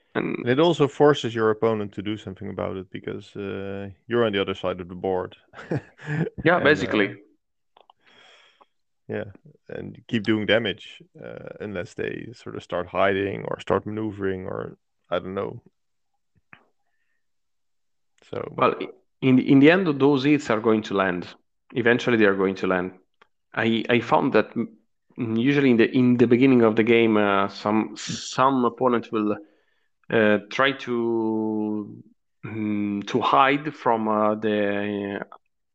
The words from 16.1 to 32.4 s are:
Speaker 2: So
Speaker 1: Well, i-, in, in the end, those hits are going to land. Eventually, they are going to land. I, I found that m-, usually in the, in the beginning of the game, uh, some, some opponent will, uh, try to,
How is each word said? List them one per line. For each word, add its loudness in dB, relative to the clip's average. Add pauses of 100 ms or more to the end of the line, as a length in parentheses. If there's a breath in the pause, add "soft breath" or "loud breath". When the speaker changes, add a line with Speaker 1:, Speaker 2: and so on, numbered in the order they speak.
Speaker 2:
So -8
Speaker 1:
Well, 2
i-, -10 (340)
in, 6
in 6
the 10
end, 4 (140)
those 4
hits 2
are 0
going 2
to -6
land. 0 (480)
Eventually, 2
they 6
are 4
going 0
to -4
land. -2 (640)
I, 0
I 4
found 0
that 2
m-, -6 (600)
usually 4
in 6
the, 4
in 4
the 6
beginning 6
of 4
the 4
game, 4
uh, 2
some, -2
some -2
opponent 0
will, 0 (720 soft breath)
uh, 4 (120)
try 2
to, -4 (420)